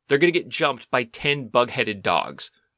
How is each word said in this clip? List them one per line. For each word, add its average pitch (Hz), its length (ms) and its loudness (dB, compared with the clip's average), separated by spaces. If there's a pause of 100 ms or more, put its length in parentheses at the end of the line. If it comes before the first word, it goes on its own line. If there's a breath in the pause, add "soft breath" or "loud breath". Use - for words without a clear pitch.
they're 139 120 2
gonna 175 120 6
get 165 180 -2
jumped 139 400 -4
by 127 140 0
ten 143 460 -4
bug-headed 117 520 0
dogs. - 520 -2 (260)